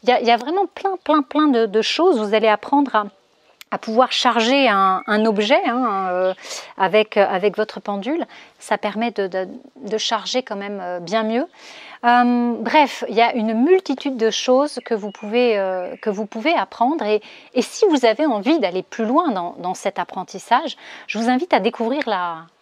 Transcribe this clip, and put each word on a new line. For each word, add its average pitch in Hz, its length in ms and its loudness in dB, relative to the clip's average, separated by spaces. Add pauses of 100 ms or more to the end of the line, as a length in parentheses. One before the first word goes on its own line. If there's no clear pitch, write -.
il 240 80 2
y - 20 6
a, 240 80 4
il 233 60 -2
y 226 60 6
a 240 40 6
vraiment 330 300 -2
plein, 381 360 -4
plein, 302 200 2
plein 302 240 0
de, 233 180 4
de 214 160 0
choses. 311 400 2
Vous 208 140 -2
allez 220 140 2
apprendre 277 460 0
à, 208 100 2 (680)
à 202 80 -6
pouvoir 233 340 0
charger 240 560 2
un, 190 380 2
un 214 180 0
objet, 220 400 2
hein, 233 460 -2
euh, 185 240 -2 (420)
avec, 196 400 2
euh, 202 100 6
avec 190 300 -2
votre 214 240 -6
pendule. 220 460 -4 (320)
Ça - 180 -2
permet 214 360 -4
de, 196 160 -4
de, 185 200 -6 (280)
de 208 200 -6
charger 220 460 -4
quand 220 140 -10
même, 202 260 -8
euh, 180 180 -8
bien 185 220 -2
mieux. 233 240 0 (580)
Euh, 240 560 4
bref, 247 480 2
il 220 60 -8
y 220 80 4
a 233 100 4
une 220 220 -2
multitude 277 640 0
de 220 120 2
choses 262 540 0
que - 80 -4
vous 208 180 -4
pouvez, 220 480 0
euh, 185 440 -4
que 214 80 -2
vous 208 160 -4
pouvez 226 260 -2
apprendre. 262 540 0
Et, 214 160 2 (320)
et 254 80 2
si - 260 0
vous 294 160 4
avez 226 220 2
envie 247 320 2
d'aller 185 240 -2
plus - 240 -6
loin 302 240 2
dans, 180 260 -4
dans 180 160 -6
cet - 260 -4
apprentissage, 196 800 -2 (300)
je - 120 -8
vous 233 120 0
invite 269 240 0
à 247 60 4
découvrir 240 460 -2
la 175 360 -4 (200)